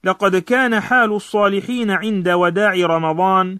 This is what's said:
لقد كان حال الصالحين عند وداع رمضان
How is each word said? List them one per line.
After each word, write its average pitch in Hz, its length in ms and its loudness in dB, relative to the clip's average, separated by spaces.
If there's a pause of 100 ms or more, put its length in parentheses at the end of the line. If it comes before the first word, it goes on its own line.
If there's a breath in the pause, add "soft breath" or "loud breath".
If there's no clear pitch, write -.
لقد 190 320 0
كان 233 440 0
حال 233 320 2
الصالحين 208 760 -2
عند 190 380 -2
وداع 180 460 2
رمضان 180 840 0